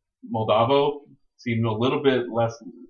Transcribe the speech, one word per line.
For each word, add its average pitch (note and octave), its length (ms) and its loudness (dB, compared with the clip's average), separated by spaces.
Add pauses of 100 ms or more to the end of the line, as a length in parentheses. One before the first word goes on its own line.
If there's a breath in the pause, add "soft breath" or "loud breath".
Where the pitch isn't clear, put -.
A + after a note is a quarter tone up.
(320)
Moldavo C#3 680 2 (380)
seem A2+ 280 -2
a A2 100 0
little C3+ 280 0
bit B2+ 280 2
less A2+ 220 0 (360)